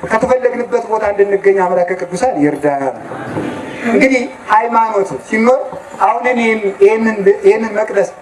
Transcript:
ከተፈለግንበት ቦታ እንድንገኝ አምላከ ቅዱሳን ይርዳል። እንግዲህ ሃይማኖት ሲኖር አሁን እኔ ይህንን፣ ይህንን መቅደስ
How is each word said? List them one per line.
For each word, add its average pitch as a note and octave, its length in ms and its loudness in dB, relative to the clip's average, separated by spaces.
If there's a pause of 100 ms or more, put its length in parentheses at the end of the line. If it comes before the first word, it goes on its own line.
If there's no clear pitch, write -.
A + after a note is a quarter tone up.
ከተፈለግንበት A#3+ 800 0
ቦታ A3 220 -2
እንድንገኝ G3 500 2
አምላከ F#3+ 400 0
ቅዱሳን F3 420 -2
ይርዳል። C#3+ 440 0 (1000)
እንግዲህ B3 380 4 (260)
ሃይማኖት A3 640 0 (120)
ሲኖር A#3 380 2 (400)
አሁን A#3 260 0
እኔ B3 140 0 (400)
ይህንን፣ A3 360 4 (240)
ይህንን A3 340 2
መቅደስ G3+ 340 -2 (140)